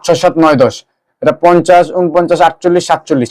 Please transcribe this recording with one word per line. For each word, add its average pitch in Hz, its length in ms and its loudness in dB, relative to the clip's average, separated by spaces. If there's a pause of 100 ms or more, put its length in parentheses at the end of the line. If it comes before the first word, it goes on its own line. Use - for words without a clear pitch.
ছয়, 165 160 0
সাত, 180 120 0 (100)
নয়, 151 200 2
দশ। 110 120 -2 (460)
এটা 120 120 -2 (100)
পঞ্চাশ, 175 420 2 (120)
ঊনপঞ্চাশ, 170 500 -2
আটচল্লিশ, 175 420 -2
সাতচল্লিশ, 143 420 -4